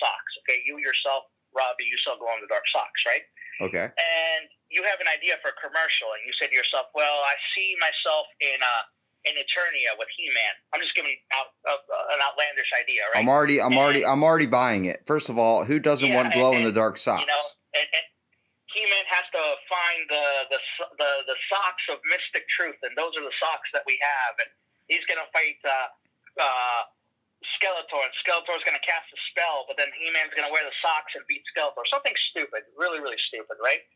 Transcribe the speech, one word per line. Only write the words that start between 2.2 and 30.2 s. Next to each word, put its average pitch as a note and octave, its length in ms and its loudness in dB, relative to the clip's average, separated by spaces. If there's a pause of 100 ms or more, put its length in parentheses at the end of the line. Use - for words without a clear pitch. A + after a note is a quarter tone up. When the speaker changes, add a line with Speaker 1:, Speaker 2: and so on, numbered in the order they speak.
Speaker 1:
socks, - 400 -2
right? A#2 180 0 (380)
Speaker 2:
Okay. F#2+ 260 -2
Speaker 1:
And E3 560 0 (280)
you F3+ 100 2
have G3 180 0
an E3+ 120 0
idea D#3+ 320 0
for C#3 80 -2
a - 80 -16
commercial, D#3 560 0
and A2 80 -12
you B2+ 160 -8
say C#3+ 80 0
to C#3 80 2
yourself, B2+ 400 0
"Well, D3 280 2
I C#3+ 120 2 (160)
see F#3+ 240 -2
myself D#3 480 0 (160)
in, C#3 200 0
uh, B2 220 2 (460)
in D3+ 80 -2
Eternia C#3+ 640 0
with A2 160 -6
He-Man." A#2 380 -2 (180)
I'm D3+ 80 -2
just - 160 -4
giving D3+ 160 -2 (240)
out, C3 160 -4 (160)
uh, D3 80 0
uh, - 400 -2
an C#3+ 80 -2
outlandish C#3+ 480 0
idea, A#2+ 400 0
right? A2 80 4
Speaker 2:
I'm A#2 80 2
already, C#3+ 320 6
I'm B2 120 4
Speaker 1:
And C3+ 80 6
Speaker 2:
already, C#3+ 240 6
I'm C#3 200 4
already D#3+ 240 6
buying A#2+ 380 4
it. - 180 -4
First D3+ 240 0
of A#2+ 80 -4
all, A2+ 280 4
who D3 160 2
doesn't C#3 280 4
Speaker 1:
Yeah, B2+ 80 4
Speaker 2:
want B2 160 4
Speaker 1:
and, B2 80 4
Speaker 2:
glow-in-the-dark A2+ 560 4
Speaker 1:
and, - 80 -10
Speaker 2:
socks? G2 160 2
Speaker 1:
you - 80 -2
know, D3 160 2 (320)
and, D3+ 80 2
and D#3+ 220 -2 (640)
He-Man G3+ 400 0
has F3+ 240 0
to D#3+ 80 0 (240)
find F3 400 0
the, D3 160 0 (320)
the, C3 40 -2 (360)
the, D3 140 2 (180)
the C3 80 -2 (160)
socks F#3+ 400 -2
of C#3 160 -8
mystic F3+ 400 -2
truth, E3 320 -2
and B2 160 -6
those D3+ 240 -2
are - 20 -8
the C3+ 140 -8
socks D#3+ 400 -2
that C#3+ 80 -2
we C3+ 160 0
have. C3+ 400 0
And A#2 80 -2 (400)
he's E3 160 0
gonna D#3+ 320 -2
fight, D3+ 320 0
uh, C3 240 0 (480)
uh, B2 420 2 (800)
Skeletor, F3 400 -2
and C3+ 140 -4 (100)
Skeletor's E3+ 400 -2
gonna D3+ 160 0
cast E3 320 -2
a C#3 60 -16 (100)
spell, D#3 400 -2
but C#3 80 -6
then C#3+ 240 0
He-Man's D#3+ 320 -2